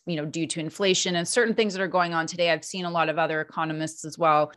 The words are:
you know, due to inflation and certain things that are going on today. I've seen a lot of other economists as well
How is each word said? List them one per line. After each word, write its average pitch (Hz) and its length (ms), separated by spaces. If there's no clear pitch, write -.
you 170 120
know, 151 80
due 160 220
to - 120
inflation 185 560
and 170 120
certain 226 280
things 208 180
that 190 80
are 185 60
going 175 260
on 160 140
today. 170 240
I've 156 140
seen 180 200
a 170 60
lot 165 160
of 156 100
other 156 220
economists 156 640
as 151 140
well 151 400